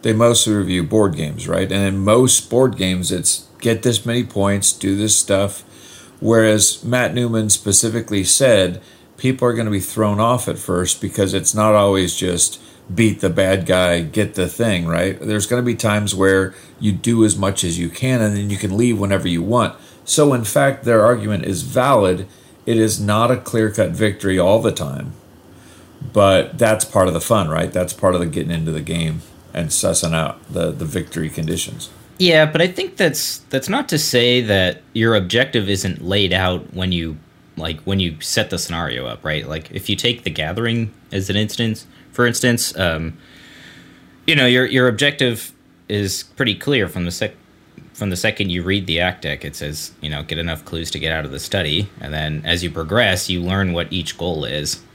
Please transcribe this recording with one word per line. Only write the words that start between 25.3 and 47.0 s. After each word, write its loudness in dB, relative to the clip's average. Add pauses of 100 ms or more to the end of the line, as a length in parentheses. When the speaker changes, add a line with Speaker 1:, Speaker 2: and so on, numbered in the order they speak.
Speaker 1:
but 4
that's 2
part 2
of 0
the -2
fun, 2
right? -2
That's -2
part 2
of 0
the -2
getting -4
into -2
the -4
game -4 (320)
and -4
sussing 0
out -4 (100)
the, -2
the -6
victory -6
conditions. -6 (260)
Speaker 2:
Yeah, 6
but -2
I 4
think -8
that's, -2 (100)
that's -4
not -2
to 0
say 2
that 0 (120)
your 2
objective 0
isn't -2
laid 0
out -2
when -4
you, -4 (360)
like, -6
when -2
you -2
set -2
the -4
scenario -6
up, -10
right? -4
Like, -10
if -8
you 0
take -2
The -4
Gathering -2 (200)
as -4
an -2
instance, -2 (260)
for 2
instance, 0
um, -2 (1120)
you 2
know, 4
your, 4
your 4
objective 0 (340)
is -4 (120)
pretty 0
clear 0
from -6